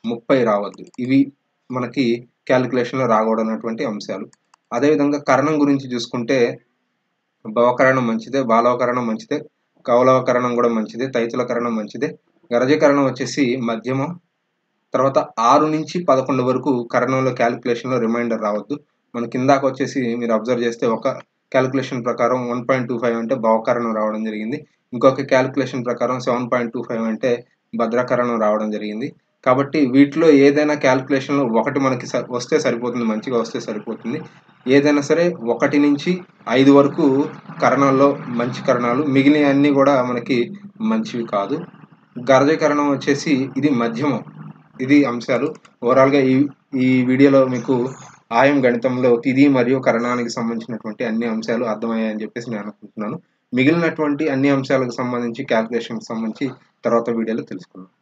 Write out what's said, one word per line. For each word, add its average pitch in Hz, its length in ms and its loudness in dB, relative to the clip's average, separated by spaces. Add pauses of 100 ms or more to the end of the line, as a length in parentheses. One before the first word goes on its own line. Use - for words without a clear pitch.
ముప్పై 120 400 -2
రావద్దు. 101 400 -2 (160)
ఇవి 131 200 2 (500)
మనకి 123 360 -4 (400)
క్యాలిక్యులేషన్‌లో 127 640 0
రాకూడనటువంటి 110 760 0
అంశాలు. 104 400 -8 (460)
అదేవిధంగా 143 480 2
కరణం 143 400 2
గురించి 139 280 2
చూసుకుంటే 123 500 -4 (1080)
భవకరణం 123 600 2
మంచిదే, 113 380 -2
బాలవకరణం 120 640 2
మంచిదే, 113 300 -6 (480)
కౌలవకరణం 123 680 2
కూడా 120 140 2
మంచిదే, 117 380 -4
తైతులకరణం 120 680 -4
మంచిదే. 110 340 -6 (420)
గరజకరణం 139 540 2
వచ్చేసి 131 400 -2 (160)
మధ్యమం. 120 480 -4 (840)
తర్వాత 131 260 2 (200)
ఆరు 139 260 4
నుంచి 156 380 -4
పదకొండు 131 400 0
వరకు 131 280 0 (160)
కరణంలో 131 460 0
క్యాలిక్యులేషన్‌లో 120 680 -2
reminder 113 440 -2
రావద్దు. 104 320 -4 (380)
మనకి 117 240 -8
ఇందాక 135 280 2
వచ్చేసి 131 360 -4 (140)
మీరు 117 180 -4
observe 117 300 -2
చేస్తే 117 240 -4
ఒక 113 200 -2 (440)
calculation 131 520 -2
ప్రకారం 123 440 -2
వన్ 120 180 -6
పాయింట్ 127 240 -2
టూ 123 100 -4
ఫైవ్ 117 180 -2
అంటే 117 200 -4
భవకరణం 113 580 0
రావడం 107 280 -4
జరిగింది, 110 340 -8 (360)
ఇంకొక 131 300 2
calculation 131 640 -2
ప్రకారం 123 340 -2
సెవెన్ 123 300 -2
పాయింట్ 120 240 -2
టూ 123 100 -6
ఫైవ్ 113 200 -6
అంటే 113 280 -2 (420)
భద్రకరణం 120 680 -2
రావడం 107 320 0
జరిగింది. 107 360 -6 (360)
కాబట్టి 139 420 2
వీటిలో 143 420 4 (100)
ఏదైనా 147 380 4
క్యాలిక్యులేషన్‌లో 135 680 0 (120)
ఒకటి 131 240 0
మనకి 131 280 -2
స-, 123 220 -4
వస్తే 123 300 -4
సరిపోతుంది, 120 460 -2
మంచిగా 110 320 -2
వస్తే 113 220 -4
సరిపోతుంది. 113 600 -8 (460)
ఏదైనా 143 360 4
సరే 156 240 2 (220)
ఒకటి 143 320 0
నుంచి 143 320 2 (380)
ఐదు 135 220 6
వరకు 139 340 4 (540)
కరణాల్లో 135 480 4 (240)
మంచి 120 320 -4
కరణాలు, 123 400 0
మిగిలిన 143 440 4
అన్నీ 143 240 4
కూడా 139 220 4 (100)
మనకి 123 340 -2 (440)
మంచివి 110 460 -4
కాదు. 104 300 -2 (580)
గరజకరణం 147 760 2
వచ్చేసి 139 440 0 (240)
ఇది 147 180 0
మధ్యమం. 117 460 -2 (580)
ఇది 135 260 2
అంశాలు. 120 420 -4 (340)
ఓవరాల్‌గా 135 420 4
ఈ, 131 120 4 (400)
ఈ 127 140 2 (140)
వీడియోలో 135 420 6
మీకు 127 300 -2 (560)
ఆయం 139 280 4
గణితంలో 123 580 2
తిథి 131 320 2
మరియు 127 300 2
కరణానికి 120 520 -2
సంబంధించినటువంటి 113 760 -8
అన్ని 113 220 -2
అంశాలు 113 380 -4
అర్థమయ్యాయని 110 580 -4
చెప్పేసి 117 260 -10
నేను 104 140 -8
అనుకుంటున్నాను. 107 540 -10 (360)
మిగిలినటువంటి 147 760 0
అన్ని 135 200 0
అంశాలకు 131 480 0
సంబంధించి 123 480 -4
క్యాలిక్యులేషన్‌కి 113 640 -4
సంబంధించి 113 400 -6 (360)
తర్వాత 117 260 0
వీడియోలో 113 360 -4
తెలుసుకుందాం. 92 460 -16 (100)